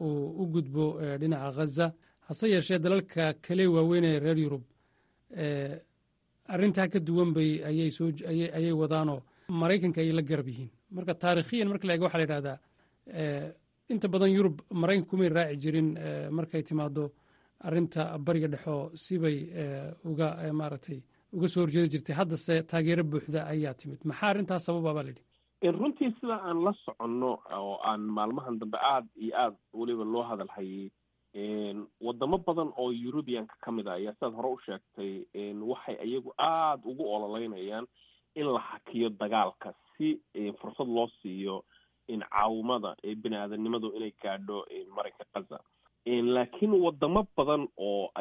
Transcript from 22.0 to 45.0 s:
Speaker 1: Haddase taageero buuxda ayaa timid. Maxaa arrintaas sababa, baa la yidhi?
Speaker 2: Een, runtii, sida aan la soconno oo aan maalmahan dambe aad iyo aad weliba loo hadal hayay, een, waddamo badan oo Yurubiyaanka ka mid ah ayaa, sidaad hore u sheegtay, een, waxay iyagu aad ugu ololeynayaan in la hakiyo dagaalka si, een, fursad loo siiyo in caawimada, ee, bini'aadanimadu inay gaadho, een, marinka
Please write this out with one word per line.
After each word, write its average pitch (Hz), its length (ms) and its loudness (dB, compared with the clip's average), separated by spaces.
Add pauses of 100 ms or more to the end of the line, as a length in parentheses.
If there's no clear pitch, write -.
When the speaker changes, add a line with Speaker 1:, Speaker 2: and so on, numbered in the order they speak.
Speaker 1:
Haddase 165 500 0
taageero 170 380 2
buuxda 151 420 -2
ayaa 151 280 -2
timid. 139 300 -12
Maxaa 180 300 -2
arrintaas 185 320 -2
sababa, 165 280 0
baa 151 80 -2
la 135 80 -8
yidhi? 127 120 -18 (400)
Speaker 2:
Een, 170 160 4
runtii, 269 320 0 (100)
sida 226 220 -2
aan 170 220 0
la 202 80 4 (120)
soconno 120 540 -2 (120)
oo 98 340 -6
aan 107 160 0
maalmahan 110 580 -4
dambe 110 200 -6
aad 131 280 2 (100)
iyo 110 200 -6
aad 113 180 0 (180)
weliba 117 320 -4
loo 117 180 0
hadal 104 260 -6
hayay, 98 420 -10 (440)
een, 104 520 -6 (140)
waddamo 120 380 -2
badan 165 380 -2
oo 123 160 -2
Yurubiyaanka 120 680 -4
ka - 120 -8
mid 110 160 -4
ah 92 60 -4
ayaa, 101 200 -4
sidaad 117 200 -6
hore 117 140 -4
u 127 180 -4
sheegtay, 98 680 -10
een, 104 280 -8
waxay 120 420 -6
iyagu 127 340 -6
aad 156 460 2
ugu 131 200 -6
ololeynayaan 107 840 -4 (500)
in 147 100 -2
la 127 140 2
hakiyo - 500 -4
dagaalka 104 600 0 (240)
si, 156 240 0 (140)
een, 101 260 -4
fursad 123 280 -6
loo 117 200 2 (140)
siiyo 95 420 -6 (440)
in 110 120 -4
caawimada, 110 840 0
ee, 107 120 -6
bini'aadanimadu 110 840 -4
inay 110 160 -6 (100)
gaadho, 98 480 -6
een, 92 240 -12
marinka 101 300 -8 (100)